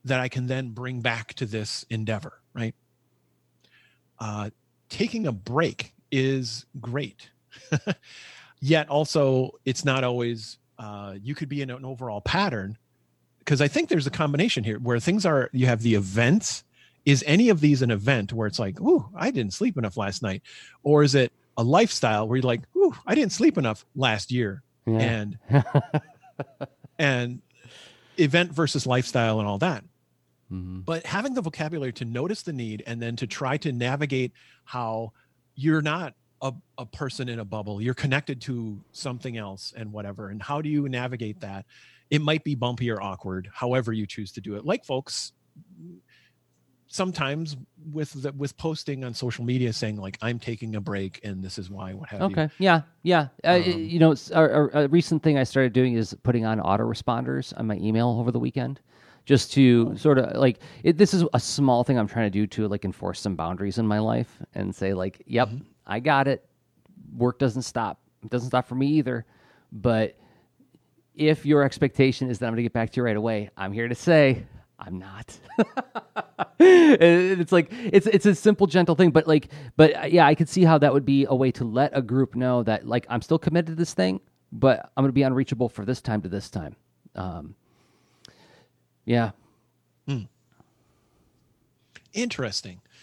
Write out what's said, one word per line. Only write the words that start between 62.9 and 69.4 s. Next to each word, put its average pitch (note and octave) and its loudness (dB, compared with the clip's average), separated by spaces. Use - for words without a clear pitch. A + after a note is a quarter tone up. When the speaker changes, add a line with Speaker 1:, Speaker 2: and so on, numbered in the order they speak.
Speaker 2:
some G2 -4
boundaries F2+ -6
in A2 2
my G#2 2
life A2+ -2
and G2 -6
say, F#2+ -4
like, F#2 -6
"Yep, A#2+ 0
Speaker 1:
Mm-hmm. A#2 -10
Speaker 2:
I G#2 -6
got C#3 2
it. - -2
Work A#2+ 0
doesn't B2+ 0
stop. A2 -6
It A2 -14
doesn't B2 -4
stop B2+ 0
for B2+ -10
me C3 -2
either." B2+ -2